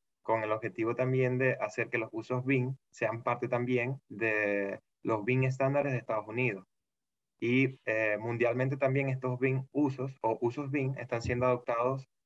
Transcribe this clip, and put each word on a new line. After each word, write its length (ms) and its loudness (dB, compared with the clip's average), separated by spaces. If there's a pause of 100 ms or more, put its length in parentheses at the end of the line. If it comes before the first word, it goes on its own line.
(220)
con 220 0
el 80 0
objetivo 420 -2
también 460 2
de 140 4
hacer 360 -4
que 80 -2
los 140 -4
usos 340 -4
bim 300 0 (160)
sean 320 -2
parte 240 -2
también 520 0 (100)
de 680 0 (220)
los 240 -2
bim 180 2
estándares 480 2
de 60 0
Estados 300 -4
Unidos. 400 -2 (720)
Y, 460 2
eh, 340 0
mundialmente 580 0
también 320 2
estos 300 -2
bim 320 0
usos 500 -2
o 180 0
usos 300 -2
bim 300 0
están 240 -4
siendo 240 2
adoptados, 600 0 (180)